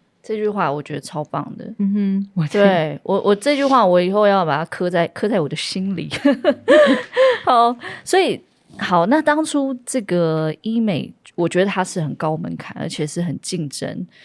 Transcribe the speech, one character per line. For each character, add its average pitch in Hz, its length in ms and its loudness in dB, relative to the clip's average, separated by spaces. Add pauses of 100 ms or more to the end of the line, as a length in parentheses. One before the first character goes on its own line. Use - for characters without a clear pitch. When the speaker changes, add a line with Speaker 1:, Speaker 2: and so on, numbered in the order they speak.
(220)
Speaker 1:
这 220 140 -8
句 214 120 -2
话 196 240 -2
我 147 120 -4
觉 151 100 -12
得 139 60 -6
超 - 240 -8
棒 - 340 -8
的。 - 220 -14
Speaker 2:
嗯 202 140 0
哼， 196 420 0
我 160 120 0
Speaker 1:
对， 170 560 2
我， 196 180 0
我 208 120 4
这 285 220 0
句 277 100 0
话 262 180 4
我 180 160 6
以 180 120 2
后 208 160 4
要 196 180 4
把 147 120 0
它 160 80 -4
刻 180 240 -4
在， 170 180 2
刻 - 200 -4
在 208 120 0
我 143 100 -2
的 156 60 -10
心 190 400 -6
里。 156 140 -8 (680)
<laughs> 523 680 2
好， 240 300 4 (280)
所 370 160 2
以， 254 200 0 (380)
好， 175 300 2
那 302 140 4
当 302 220 2
初 277 300 -2 (120)
这 262 160 -4
个 160 600 0
医 226 180 -2
美， 139 320 -2 (240)
我 175 140 0
觉 180 140 2
得 - 20 0
它 190 180 -2
是 180 160 -8
很 147 160 -4
高 156 220 -4
门 165 200 -8
槛， - 200 -16
而 147 100 -8
且 156 200 -6
是 175 140 -6
很 175 200 -4
竞 165 280 -6
争。 - 200 -10 (360)